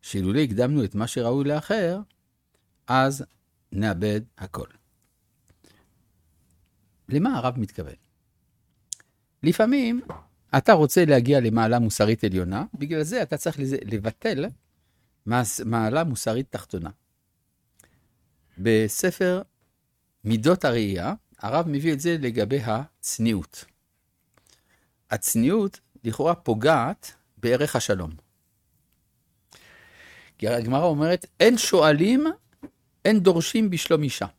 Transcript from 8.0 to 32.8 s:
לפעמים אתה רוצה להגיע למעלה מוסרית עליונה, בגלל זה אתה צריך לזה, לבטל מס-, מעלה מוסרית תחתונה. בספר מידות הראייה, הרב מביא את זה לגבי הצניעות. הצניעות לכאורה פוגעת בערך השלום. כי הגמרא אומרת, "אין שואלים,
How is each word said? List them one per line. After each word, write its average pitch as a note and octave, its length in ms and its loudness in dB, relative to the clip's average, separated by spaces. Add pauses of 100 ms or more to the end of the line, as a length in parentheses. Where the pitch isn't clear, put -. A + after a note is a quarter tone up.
לפעמים A#3 580 2 (560)
אתה C#3 160 6
רוצה E3 320 6
להגיע C3+ 360 4
למעלה A2+ 380 2
מוסרית A2 460 2
עליונה, F#2 400 -2 (100)
בגלל D3+ 280 -4
זה G#3 200 -4
אתה D#3 140 -4
צריך D#3 220 -6
לזה, C#3 260 -2
לבטל A2 600 -4 (840)
מס-, A#2+ 340 -2
מעלה A2+ 440 -2
מוסרית B2 460 -4
תחתונה. - 400 -10 (1700)
בספר A2+ 840 0 (840)
מידות A#2 400 2
הראייה, A2 500 -2 (280)
הרב E3 260 -2
מביא D3+ 240 -2
את C#3 80 -4
זה E3+ 200 -2
לגבי B2 440 -2
הצניעות. A2+ 1000 -4 (1500)
הצניעות D#3+ 680 -2 (240)
לכאורה C#3+ 300 0
פוגעת C3 800 0 (260)
בערך B2+ 380 0
השלום. F#2 340 -2 (2250)
כי G#2+ 100 -2
הגמרא A#2+ 360 0
אומרת, E3 420 0 (140)
"אין A3+ 180 6
שואלים, F3+ 680 4 (800)